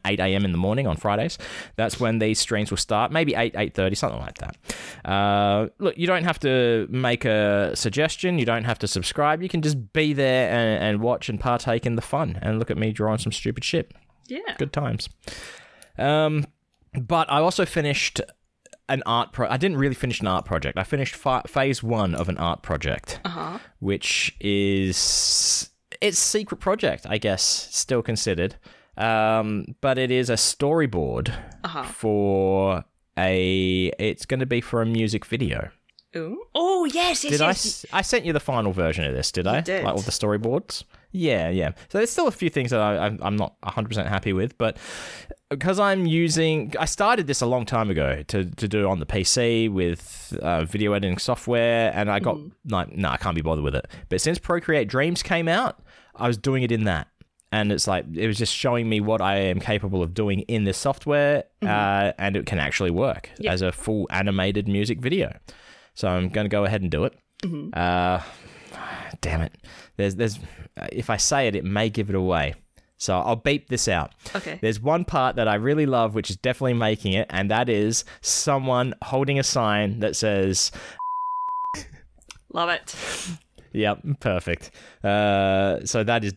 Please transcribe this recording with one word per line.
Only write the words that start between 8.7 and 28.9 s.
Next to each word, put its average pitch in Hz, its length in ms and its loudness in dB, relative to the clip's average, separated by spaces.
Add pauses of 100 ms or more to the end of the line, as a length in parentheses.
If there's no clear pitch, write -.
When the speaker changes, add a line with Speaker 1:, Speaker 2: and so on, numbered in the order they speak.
Speaker 1:
to 104 80 -4
subscribe. 147 540 0
You 185 80 -4
can 160 140 0
just 139 280 0
be 151 220 2
there 131 380 4
and, 110 320 2
and 104 180 0
watch 120 280 -2
and 104 100 -4
partake 120 480 0
in 117 80 0
the 113 80 -2
fun 139 400 -2
and 110 160 0
look 117 100 -2
at - 80 -2
me 110 140 0
drawing 107 260 0
some 113 140 -4
stupid 120 320 -4
shit. - 280 -2 (360)
Speaker 2:
Yeah. 370 320 -8
Speaker 1:
Good 139 120 -4
times. 117 380 -4 (880)
Um, 151 480 2 (480)
but 160 380 0
I 143 80 4
also 175 260 2
finished - 560 0 (680)
an 135 200 -2
art 117 240 0
pro-, 123 180 -2
I 131 80 0
didn't 165 200 0
really 135 180 0
finish 117 260 -4
an 107 60 -2
art 92 180 0
project. 76 320 -2
I 95 60 0
finished 135 320 -4
fa-, 131 320 -2
phase 135 340 0
one 110 320 0
of 92 160 -2
an 87 80 -2
art 82 240 -2
project, - 640 -4
Speaker 2:
Uh-huh. 170 320 -8 (220)
Speaker 1:
which - 600 -2
is, - 1300 2 (320)
it's 202 160 2
secret - 400 0
project, - 500 -2
I 110 120 0
guess, 98 240 0
still - 580 0
considered. 101 540 0 (420)